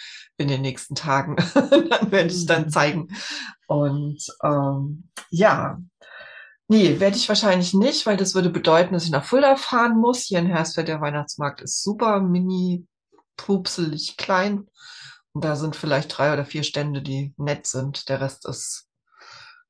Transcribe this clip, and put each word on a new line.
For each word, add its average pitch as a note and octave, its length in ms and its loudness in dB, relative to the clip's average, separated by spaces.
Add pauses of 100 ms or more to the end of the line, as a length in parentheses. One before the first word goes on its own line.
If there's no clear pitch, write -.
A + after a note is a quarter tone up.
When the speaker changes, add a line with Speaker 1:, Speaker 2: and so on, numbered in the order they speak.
(380)
Speaker 1:
in D3 100 -2
den C3+ 140 0
nächsten C3+ 340 -6
Tagen. C#3+ 400 -2
<laughs> - 180 0
Dann - 580 4
werd F3+ 200 2
ich F3+ 140 -4
dann D#3+ 200 2
Speaker 2:
Mhm. D#3 40 -6
Speaker 1:
zeigen. D3+ 380 0 (600)
Und, D3 580 -2 (180)
ähm, C#3+ 640 -2 (200)
ja. E3+ 480 2 (920)
Nee, F3+ 320 6
werd G3 160 4
ich - 120 -2
wahrscheinlich F#3+ 440 2
nicht, A#3+ 320 2
weil G#3 120 2
das F#3+ 180 0
würde F3+ 140 2
bedeuten, F3 440 4
dass E3+ 120 0
ich E3 60 -2
nach C#3 140 0
Fulda C4+ 320 6
fahren A#3 400 2
muss. A#3+ 260 2
Hier F3+ 160 0
in E3+ 80 2
Hersfeld, D#3+ 400 -2
der D#3 140 -4
Weihnachtsmarkt D3 600 -4
ist - 220 -6
super G#3+ 380 0
mini, F3+ 640 0 (500)
pupselig F3 800 -4
klein. G3+ 500 -2 (640)
Und D3 120 -6
da D3+ 120 -2
sind D3+ 180 -6
vielleicht D3+ 420 -4
drei C#3+ 160 2
oder C#3+ 120 -2
vier D3+ 180 -6
Stände, C#3+ 380 -4
die C3+ 360 -6
nett D3 300 -4
sind. C3 420 -6
Der C3+ 120 -2
Rest - 260 -6
ist - 400 -10 (840)